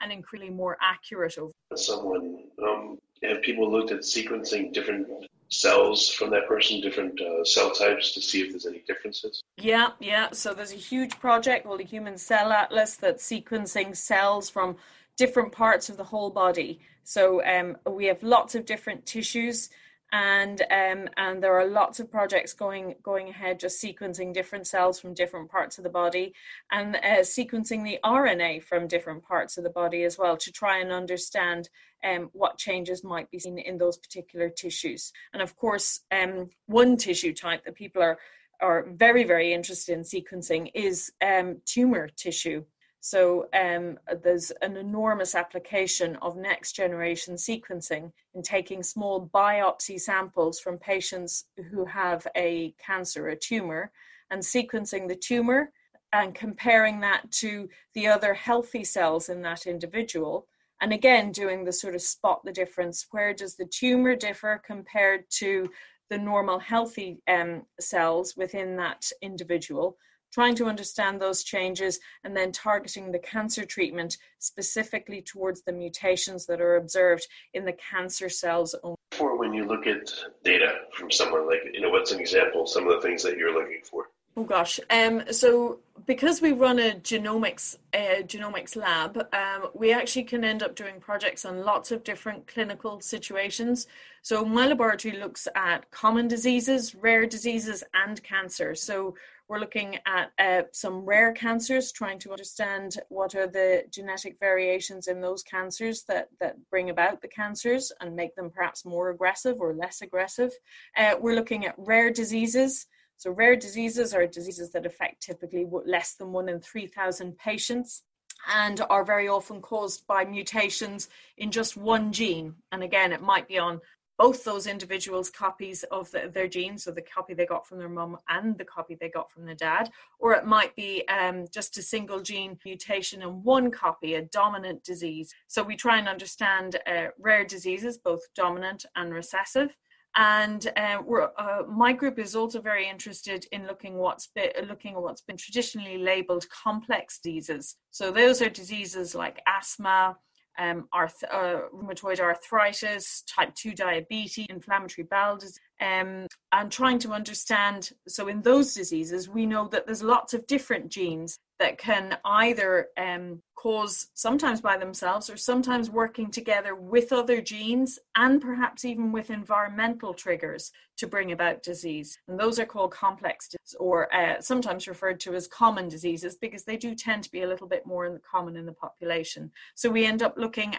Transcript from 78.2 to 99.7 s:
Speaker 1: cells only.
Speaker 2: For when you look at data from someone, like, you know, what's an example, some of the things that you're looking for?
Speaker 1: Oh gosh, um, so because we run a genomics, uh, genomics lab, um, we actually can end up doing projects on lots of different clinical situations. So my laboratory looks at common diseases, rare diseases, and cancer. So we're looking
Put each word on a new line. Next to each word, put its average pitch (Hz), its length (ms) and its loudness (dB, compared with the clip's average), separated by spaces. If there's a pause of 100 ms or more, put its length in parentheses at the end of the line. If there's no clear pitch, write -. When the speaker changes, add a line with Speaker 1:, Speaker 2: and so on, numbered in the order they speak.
Speaker 1:
cells 170 520 0
only. 170 140 -8 (140)
Speaker 2:
For 135 260 0
when 113 160 0
you 107 140 -2
look 107 200 0
at - 240 0 (320)
data - 300 6 (220)
from - 160 -8
someone, 82 360 2
like, 80 140 4 (140)
you - 80 -4
know, 110 80 4
what's - 220 4
an 92 60 -2
example, 87 480 4
some 87 220 2
of 85 60 10
the - 120 0
things 87 180 0
that 87 120 0
you're 85 160 2
looking 78 320 -2
for? - 240 -8 (260)
Speaker 1:
Oh 226 100 -4
gosh, 196 440 2
um, 226 420 4
so 240 500 6 (260)
because 277 340 4
we 320 120 6
run 247 260 6
a 226 140 4
genomics, 214 840 -2 (160)
uh, 196 300 2
genomics 208 520 -8
lab, 202 600 0
um, 196 400 -2
we 226 180 4
actually 240 320 0
can 240 180 -2
end 220 200 0
up 196 120 -4
doing 196 240 -10
projects 202 460 -4
on 185 180 -6
lots 208 300 0
of 226 100 -4
different 208 440 -8
clinical 208 560 -6
situations. 226 840 -4 (360)
So 214 240 0
my 233 200 4
laboratory 220 520 2
looks - 360 -8
at 175 360 0
common 233 380 4
diseases, 240 640 2
rare 226 320 4
diseases, 226 640 -4
and 196 300 0
cancer. 180 520 -4
So 190 400 -4 (340)
we're 208 100 -6
looking 208 480 -6